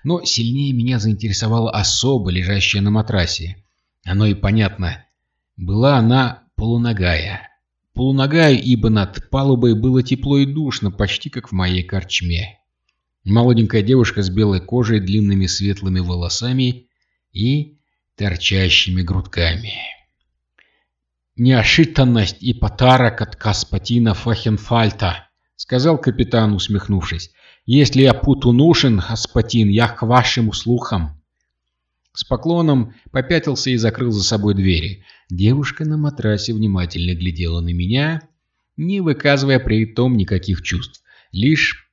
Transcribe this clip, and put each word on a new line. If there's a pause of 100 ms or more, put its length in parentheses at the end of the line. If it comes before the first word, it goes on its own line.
но
сильнее
меня
заинтересовала
особа,
лежащая
на
матрасе. (400)
Оно
и
понятно. (520)
Была
она (120)
полуногая. (460)
Полуногая,
ибо
над
палубой
было
тепло
и
душно,
почти
как
в
моей
корчме. (640)
Молоденькая
девушка
с
белой
кожей,
длинными
светлыми
волосами (440)
и (400)
торчащими
грудками. (1600)
«Неожиданность
и
подарок
от
господина
Фахенфальта», — (280)
сказал
капитан,
усмехнувшись. (360)
«Если
я
путу
нужен,
господин,
я
к
вашим
услугам». (920)
С
поклоном (160)
попятился
и
закрыл
за
собой
двери. (260)
Девушка
на
матрасе
внимательно
глядела
на
меня, (560)
не
выказывая
при
том
никаких
чувств, (280)
лишь